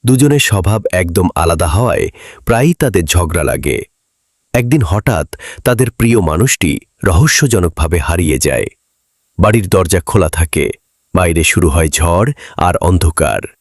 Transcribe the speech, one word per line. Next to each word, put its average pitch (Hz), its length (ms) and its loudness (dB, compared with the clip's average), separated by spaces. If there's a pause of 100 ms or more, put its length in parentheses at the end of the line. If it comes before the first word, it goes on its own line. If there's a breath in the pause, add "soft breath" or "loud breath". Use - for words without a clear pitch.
দুজনের 135 400 4
স্বভাব 101 360 0 (120)
একদম 90 340 0 (100)
আলাদা 82 320 0
হওয়ায় 101 380 0 (380 loud breath)
প্রায়ই 127 300 2
তাদের 98 300 0
ঝগড়া 80 400 -2
লাগে। 65 340 -4 (760)
একদিন 123 280 0
হঠাৎ 98 440 -2 (380 loud breath)
তাদের 113 260 2
প্রিয় 117 300 2
মানুষটি 82 500 0 (340)
রহস্যজনকভাবে 87 920 2
হারিয়ে 80 400 -2
যায়। 65 300 -2 (720)
বাড়ির 107 300 2
দরজা 92 320 0
খোলা 87 280 0
থাকে, 80 360 -2 (500)
বাইরে 85 300 0
শুরু 87 240 0
হয় 78 220 0
ঝড় 87 380 0 (280 loud breath)
আর 87 240 0
অন্ধকার। 82 600 0 (180)